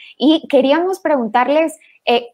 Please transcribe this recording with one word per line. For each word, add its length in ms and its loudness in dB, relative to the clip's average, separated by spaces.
Y 320 0
queríamos 520 0
preguntarles, 800 -2
eh, 280 -2